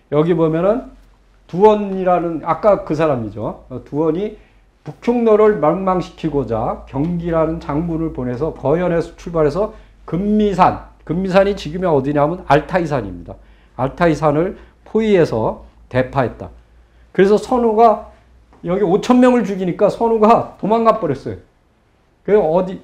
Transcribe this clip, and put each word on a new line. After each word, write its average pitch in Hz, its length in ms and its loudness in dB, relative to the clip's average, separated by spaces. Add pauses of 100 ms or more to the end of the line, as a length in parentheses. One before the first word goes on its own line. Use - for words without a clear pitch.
(120)
여기 156 220 2
보면은 170 500 -2 (640)
두원이라는, 185 960 0
아까 180 400 0
그 160 100 -4
사람이죠. 127 760 -4
어, 123 160 -14
두원이 165 540 -4 (460)
북흉로를 214 760 2
멸망시키고자 156 1300 -2
경기라는 165 720 -2
장군을 160 540 -4
보내서 123 400 -6
거연에서 165 640 -2
출발해서 170 580 -2 (320)
금미산, 190 800 0 (180)
금미산이 190 520 0
지금이 180 300 -8
어디냐면 147 640 0
알타이산입니다. 139 840 -2 (420)
알타이산을 156 800 0 (280)
포위해서 190 800 0 (240)
대파했다. 127 580 -4 (640)
그래서 196 240 2
선우가 226 720 2 (540)
여기 180 180 -2
오천 208 380 2
명을 247 240 4
죽이니까 185 460 0
선우가 226 680 2
도망가 226 420 2
버렸어요. 131 360 -4 (880)
그래서 202 180 4
어디, 180 420 -2